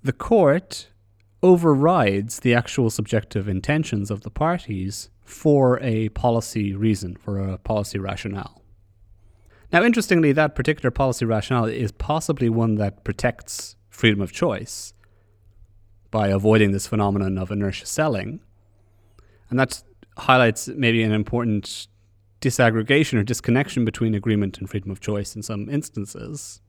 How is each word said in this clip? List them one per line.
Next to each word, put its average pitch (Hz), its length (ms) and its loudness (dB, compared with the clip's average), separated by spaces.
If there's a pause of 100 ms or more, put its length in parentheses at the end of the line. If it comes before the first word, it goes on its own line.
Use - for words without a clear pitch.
the 131 100 -2
court - 760 0 (520)
overrides 151 960 4
the 120 140 2
actual 120 360 2
subjective 104 580 -4
intentions 104 640 -2
of 101 100 -6
the 104 80 -12
parties 107 800 -6 (140)
for 135 580 2
a 110 280 0
policy 110 640 -2
reason, 98 400 0
for 98 240 -6
a 95 180 -4
policy 104 420 -4
rationale. 98 640 -8 (1080)
Now, 175 120 4
interestingly, 190 480 4
that 151 240 2
particular 135 360 0
policy 127 340 -2
rationale 113 400 0
is 113 260 -4
possibly 147 580 -2
one 113 260 2
that 101 280 -4
protects - 720 -6 (140)
freedom 104 320 2
of 92 100 -4
choice - 600 -6 (1200)
by 107 180 0
avoiding 104 420 4
this 98 160 -4
phenomenon 98 500 0
of 92 140 -6
inertia 101 340 -4
selling. 131 540 -4 (1120)
And 123 100 -2
that - 240 -2 (340)
highlights 123 500 2
maybe 117 360 0
an 110 80 2
important 107 760 -2 (540)
disaggregation 120 760 2
or 101 40 2
disconnection 120 600 0
between 110 300 -2
agreement 101 420 0
and 98 120 -10
freedom 98 200 -8
of 95 100 -8
choice 104 360 -6
in 107 80 -10
some 107 260 -8
instances. - 1000 -10